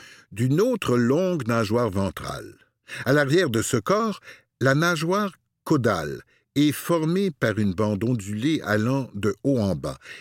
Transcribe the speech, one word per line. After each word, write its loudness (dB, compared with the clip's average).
d'une 0
autre 0
longue 0
nageoire 0
ventrale. -6
À 4
l'arrière 4
de 0
ce 0
corps, 0
la 4
nageoire 0
caudale 0
est 4
formée 0
par -2
une 2
bande 0
ondulée -2
allant 0
de -2
haut 2
en 2
bas. -8